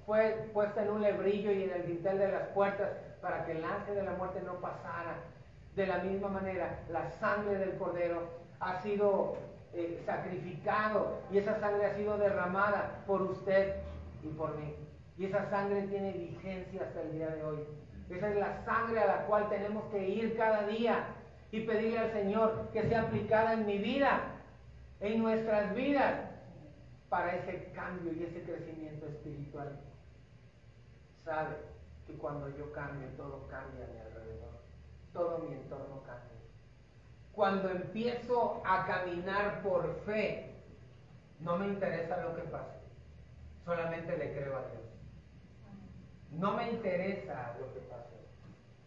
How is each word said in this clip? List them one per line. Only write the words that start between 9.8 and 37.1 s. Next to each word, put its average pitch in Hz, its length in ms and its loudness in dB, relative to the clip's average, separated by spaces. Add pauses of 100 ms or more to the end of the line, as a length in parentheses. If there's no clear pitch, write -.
sacrificado 202 1120 0 (120)
y 196 60 4
esa 214 220 4
sangre 202 260 4
ha 196 100 2
sido 208 220 0
derramada 196 880 4
por 190 180 4
usted 196 520 4 (480)
y 151 60 -6
por 156 280 -2
mí. 151 180 -6 (420)
Y 185 80 0
esa 196 240 0
sangre 202 380 2
tiene 196 260 0
vigencia 180 680 -6
hasta 165 180 -4
el 156 120 -4
día 160 160 -2
de 156 140 -4
hoy. 151 160 -2 (500)
Esa 185 200 0
es 202 80 2
la 185 280 0
sangre 226 340 2
a 202 80 8
la 190 180 4
cual 208 240 4
tenemos 208 420 0
que 190 160 0
ir 220 300 2
cada 220 280 6
día 220 420 4 (440)
y 220 100 -2
pedirle 226 380 2
al 214 120 2
Señor 214 600 2
que 208 120 2
sea 226 200 4
aplicada 220 500 4
en 220 120 2
mi 202 120 2
vida, 254 580 4 (680)
en 220 200 4
nuestras 220 540 4
vidas, 269 540 4 (800)
para 180 260 2
ese 180 380 -6
cambio 180 400 -4
y 165 100 -4
ese 170 200 -6
crecimiento 160 640 -8
espiritual. 143 680 -8 (1500)
Sabe 156 340 -2 (500)
que 156 60 -12
cuando 143 360 -6
yo 147 220 -10
cambio, 143 360 -8 (100)
todo 139 300 -10
cambia 131 380 -10
a - 20 -10
mi - 120 -12
alrededor, - 600 -12 (540)
todo 170 260 0
mi 151 140 -6
entorno - 520 -10
cambia. - 340 -14 (920)